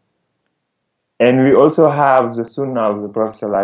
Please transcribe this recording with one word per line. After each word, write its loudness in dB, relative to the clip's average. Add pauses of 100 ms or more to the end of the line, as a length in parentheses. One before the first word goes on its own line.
(1200)
And 2
we 4
also 4
have 0
the -6
sunnah -4
of -6
the -8
Prophet -6
sallallahu -2